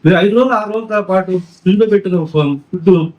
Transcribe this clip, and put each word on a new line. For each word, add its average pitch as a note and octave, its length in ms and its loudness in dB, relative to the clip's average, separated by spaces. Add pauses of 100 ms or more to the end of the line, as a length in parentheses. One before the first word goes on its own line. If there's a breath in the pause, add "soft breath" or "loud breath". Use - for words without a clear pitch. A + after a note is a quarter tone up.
మీరు E3 200 4
ఐదు G#3 140 0
రోజులు, B3+ 200 2
ఆరు G#3+ 160 -6
రోజుల A3 240 -6 (140)
పాటు F#3+ 200 -2 (280)
ఫ్రిడ్జ్లో G#3 320 2
పెట్టిన F#3+ 320 0
ఒక D#3 60 -8 (400)
ఫుడ్ F3+ 200 -2 (300)